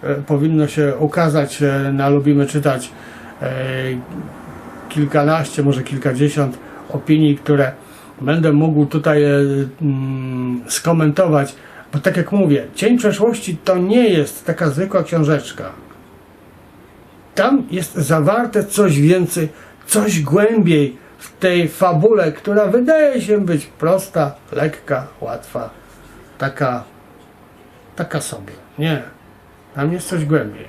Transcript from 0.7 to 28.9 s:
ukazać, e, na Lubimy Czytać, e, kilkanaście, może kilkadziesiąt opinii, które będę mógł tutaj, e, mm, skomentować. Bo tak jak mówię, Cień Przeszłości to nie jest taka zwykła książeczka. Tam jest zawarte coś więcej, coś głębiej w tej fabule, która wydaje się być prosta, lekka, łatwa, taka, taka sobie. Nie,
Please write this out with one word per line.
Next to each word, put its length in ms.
ukazać, 640
e, 320
na 160
Lubimy 380
Czytać, 440
e, 120
kilkanaście, 760
może 200
kilkadziesiąt 760
opinii, 460
które 360
będę 320
mógł 320
tutaj, 380
e, 60
mm, 880
skomentować. 880
Bo 60
tak 180
jak 140
mówię, 440
Cień 220
Przeszłości 680
to 140
nie 320
jest 360
taka 240
zwykła 340
książeczka. 680
Tam 360
jest 240
zawarte 680
coś 360
więcej, 500
coś 320
głębiej 760
w 220
tej 280
fabule, 640
która 360
wydaje 540
się 200
być 240
prosta, 680
lekka, 560
łatwa, 480
taka, 460
taka 260
sobie. 320
Nie, 220